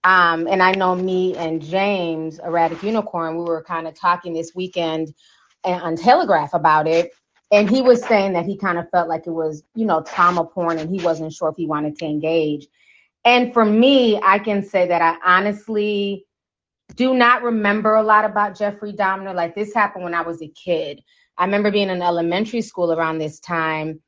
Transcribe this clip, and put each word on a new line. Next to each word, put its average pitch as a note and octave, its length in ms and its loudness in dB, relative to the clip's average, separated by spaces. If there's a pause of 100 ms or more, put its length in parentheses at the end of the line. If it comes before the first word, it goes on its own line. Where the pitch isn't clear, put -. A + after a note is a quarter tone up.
Um, E3+ 440 4
and F#3+ 160 2
I F#3 100 4
know F#3 220 0
me F#3 400 -2
and D#3+ 260 -6
James, E3 760 -4
Erratic E3 440 -2
Unicorn, F#3 540 -4
we E3+ 60 -6
were E3 200 -4
kinda E3 280 -8
talking F3+ 420 -2
this E3 220 -8
weekend E3 580 -4 (520)
a-, F#3 80 0
on E3+ 240 -4
Telegraph F#3+ 560 2
about D#3 340 2
it. E3+ 240 0 (400)
And G#3 180 4
he C4 120 2
was A#3+ 220 6
saying G3 300 2
that E3+ 120 -2
he G3 120 -6
kinda E3+ 340 -2
felt E3+ 180 2
like E3 180 -6
it E3+ 40 -8
was, D#3 320 -4 (120)
you A3 100 -2
know, D#3+ 180 2
trauma F3 420 2
porn, E3 340 -4
and D#3 100 -6
he F#3 140 -4
wasn't D#3+ 300 -2
sure D#3+ 160 -4
if D#3 80 -8
he E3 100 -6
wanted D3+ 300 -4
to E3+ 80 -8
engage. D3+ 600 -2 (580)
And B3 280 4
for A3+ 120 4
me, A3+ 560 4
I G3 180 4
can G3+ 240 -2
say F#3 240 0
that E3+ 140 0
I E3 240 2
honestly G3+ 1000 0 (680)
do C4 180 2
not A#3+ 300 4
remember G#3+ 520 0
a A3 80 4
lot G#3+ 220 4
about G#3 320 -2
Jeffrey G#3 360 -6
Dahmer. F#3+ 420 -4
Like, E3+ 200 -4
this G#3 180 -6
happened G3+ 320 -2
when E3+ 80 -6
I E3+ 80 -2
was E3 200 -8
a D#3 80 -14
kid. D#3 540 -6 (340)
I F3+ 80 0
remember G3+ 260 0
being G3+ 180 0
in F3+ 120 -4
elementary F3 600 0
school F3 320 -2
around D#3+ 260 -2
this D#3 200 -8
time. D#3+ 680 -6